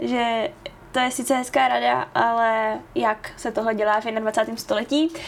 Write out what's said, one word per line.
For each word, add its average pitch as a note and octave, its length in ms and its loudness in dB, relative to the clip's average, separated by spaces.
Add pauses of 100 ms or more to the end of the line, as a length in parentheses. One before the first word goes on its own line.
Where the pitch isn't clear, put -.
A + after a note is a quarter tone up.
že A#3 500 0 (420)
to B3+ 60 0
je B3+ 120 2
sice B3+ 260 0
hezká B3+ 320 2
rada, B3 460 0
ale A3+ 680 2 (140)
jak - 420 -2
se A3+ 160 -6
tohle A3 220 0
dělá G#3+ 260 2
v A3+ 60 -8
jednadvacátém A3 500 -2
století, C#4 560 0 (160)